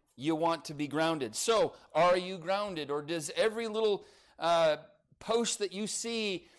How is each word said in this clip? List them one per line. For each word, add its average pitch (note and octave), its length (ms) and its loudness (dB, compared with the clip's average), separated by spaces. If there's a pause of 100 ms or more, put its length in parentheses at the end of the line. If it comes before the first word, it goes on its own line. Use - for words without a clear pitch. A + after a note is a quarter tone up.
(160)
You D3+ 200 0
want E3 300 0
to D#3+ 100 -10
be D3 120 -4
grounded. C#3+ 480 -2
So, G#3 380 2 (200)
are F3+ 240 6
you F#3 200 -4
grounded? F3+ 540 -4
Or D3 100 -2
does D3+ 340 -6
every A3 320 0
little, G#3+ 380 0 (320)
uh, E3 400 4 (420)
post A#3 400 0
that G3+ 120 -4
you G3+ 160 -6
see A3 600 -4 (120)